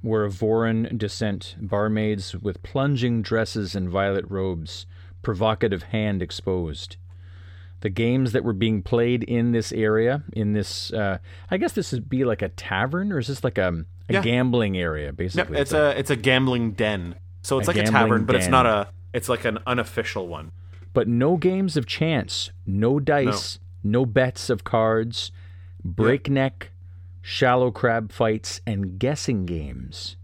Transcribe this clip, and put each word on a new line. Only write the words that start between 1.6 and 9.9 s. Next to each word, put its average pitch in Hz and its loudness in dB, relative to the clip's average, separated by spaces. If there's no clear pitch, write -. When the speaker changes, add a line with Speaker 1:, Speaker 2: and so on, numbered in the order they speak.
Speaker 1:
with 92 -6
plunging 123 0
dresses 107 -2
and 92 -2
violet 98 0
robes, 92 -6
provocative 101 0
hand 107 -2
exposed. 87 -4
The 107 -2
games 120 2
that 120 2
were 113 0
being 107 2
played 117 2
in 120 2
this 113 0
area, 113 2